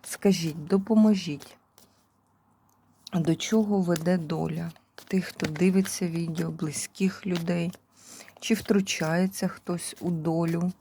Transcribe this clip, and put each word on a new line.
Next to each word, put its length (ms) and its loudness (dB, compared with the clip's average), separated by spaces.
Скажіть, 640 0
допоможіть, 880 4
до 220 2
чого 460 0
веде 360 2
доля 540 -4
тих, 180 0
хто 200 -6
дивиться 600 2
відео, 440 -4
близьких 760 -4
людей, 440 -2
чи 140 0
втручається 960 0
хтось 520 -6
у 120 -2
долю 680 0